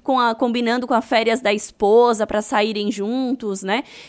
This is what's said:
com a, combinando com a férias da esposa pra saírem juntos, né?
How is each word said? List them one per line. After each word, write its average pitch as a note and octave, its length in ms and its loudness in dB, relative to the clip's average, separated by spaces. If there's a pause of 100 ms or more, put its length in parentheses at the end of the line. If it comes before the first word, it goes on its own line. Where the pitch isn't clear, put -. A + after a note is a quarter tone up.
com C4 180 0
a, A#3 140 2
combinando A#3+ 540 -2
com C4 60 0
a A#3 80 2
férias A3+ 400 0
da G#3 120 0
esposa G#3+ 720 2
pra G#3 160 -2
saírem G#3 500 -2
juntos, A3 680 -4
né? G3+ 220 -2 (260)